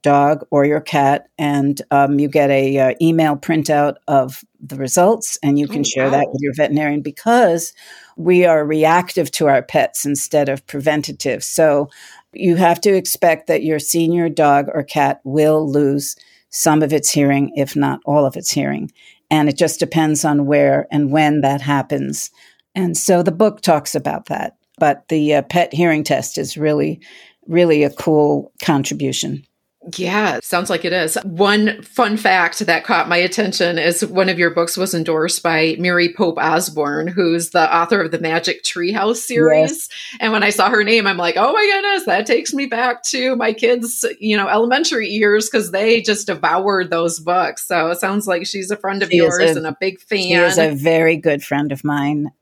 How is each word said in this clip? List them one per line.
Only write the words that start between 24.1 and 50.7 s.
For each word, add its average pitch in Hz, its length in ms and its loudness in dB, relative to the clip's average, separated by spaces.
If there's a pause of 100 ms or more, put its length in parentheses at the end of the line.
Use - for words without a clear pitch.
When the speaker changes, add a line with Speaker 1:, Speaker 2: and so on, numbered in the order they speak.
Speaker 1:
that. - 300 -8 (220)
But 143 300 0
the, 151 260 2
uh, 143 80 2
pet 175 300 0
hearing 156 320 2
test 131 340 -2
is 151 180 -6
really, 151 440 -2 (460)
really 165 380 4
a 143 60 0
cool 147 600 0 (120)
contribution. 139 840 -2 (520)
Speaker 2:
Yeah, 185 480 -2
sounds 185 260 -4
like 170 140 -2
it 175 80 -2
is. 165 320 -2
One 202 580 0
fun 214 340 -2
fact 185 500 0
that 165 180 0
caught 165 240 0
my 170 80 0
attention 180 640 0
is 170 260 0
one 185 220 0
of 175 100 -2
your 170 160 2
books 170 220 -2
was 185 180 -4
endorsed 165 480 -2
by 160 340 0
Mary 175 400 0
Pope 170 220 0
Osborne, 156 680 -2
who's 170 420 0
the 165 260 2
author 170 240 2
of 160 120 -4
the 165 80 -4
Magic 165 420 -2
Treehouse 202 540 -2
series. 156 560 2
Speaker 1:
Yes. - 160 -10 (320)
Speaker 2:
And 220 120 0
when 214 120 0
I 208 60 4
saw 196 200 2
her 214 140 2
name, 214 240 2
I'm 190 80 -2
like, 175 200 -2
"Oh 233 160 2
my 415 140 2
goodness, 392 400 -2
that 202 200 -2
takes - 280 -2
me 277 120 -4
back 247 400 -4
to 254 280 -2
my 233 180 -2
kids', 233 520 -2 (160)
you 214 160 0
know, 196 100 0
elementary 233 600 0
years," 208 400 2
'cause 196 240 -2
they 220 280 2
just 208 280 -4
devoured 180 600 -2
those 165 280 -2
books. 175 480 -2
So 165 220 0
it 175 100 -2
sounds 208 300 -4
like 180 180 -2
she's 190 240 -8
a 208 60 -4
friend 196 260 -4
of 170 80 -4
Speaker 1:
She 175 60 2
is 170 200 4
Speaker 2:
yours 165 200 2
Speaker 1:
a, - 20 -4
Speaker 2:
and 160 80 -6
a 151 140 -6
big 185 180 -4 (100)
Speaker 1:
she 185 240 -2
is 180 220 4
Speaker 2:
fan. 160 160 2